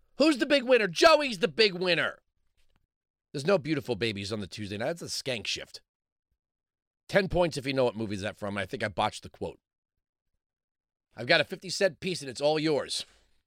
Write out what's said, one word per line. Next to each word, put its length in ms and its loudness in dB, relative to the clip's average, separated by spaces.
Who's 180 4
the 100 0
big 180 2
winner? 220 4
Joey's 520 4
the 100 0
big 240 2
winner. 460 0
There's 140 -6
no 100 4
beautiful 400 -2
babies 360 -2
on 80 -4
the 60 -8
Tuesday 300 -10
night. 220 -4
That's 40 -14
a 40 -12
skank 400 -6
shift. 340 -8
Ten 200 2
points 280 0
if 100 -6
you 60 -2
know 120 4
what 120 0
movie 200 -6
is 40 -6
that 160 -8
from. 220 -6
I 80 -4
think 180 -8
I 40 -2
botched 340 -4
the 80 -16
quote. 280 -10
I've 100 -10
got 140 4
a 40 2
fifty 260 -12
cent 300 0
piece 200 -6
and 100 -10
it's 100 -10
all 180 2
yours. 480 -2